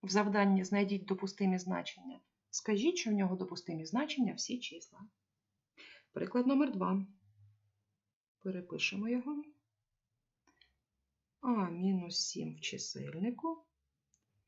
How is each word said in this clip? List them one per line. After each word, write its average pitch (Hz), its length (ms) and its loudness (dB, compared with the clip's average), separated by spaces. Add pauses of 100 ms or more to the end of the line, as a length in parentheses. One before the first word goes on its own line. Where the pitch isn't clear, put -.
В 196 60 -8
завданні 196 560 6
"Знайдіть 202 400 2
допустимі 190 540 0
значення". 180 600 -6 (300)
Скажіть, 226 460 2
що 233 140 -2
в - 20 4
нього 190 240 2
допустимі 170 500 -6
значення 262 480 0
всі - 240 -4
числа. - 420 -12 (1120)
Приклад 247 340 0
номер 277 260 6
два. 190 340 0 (1300)
Перепишемо 185 680 -4
його. 262 360 -2 (2000)
А 220 300 2
мінус 180 460 0
сім 156 380 -4
в 151 60 -18
чисельнику, 233 1040 -6 (840)